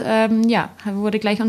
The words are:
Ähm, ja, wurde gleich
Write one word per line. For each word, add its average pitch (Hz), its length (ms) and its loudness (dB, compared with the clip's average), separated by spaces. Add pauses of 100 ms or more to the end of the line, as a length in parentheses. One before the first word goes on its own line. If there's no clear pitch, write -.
Ähm, 220 440 2
ja, 214 220 0 (140)
wurde 208 340 -2
gleich 214 300 -2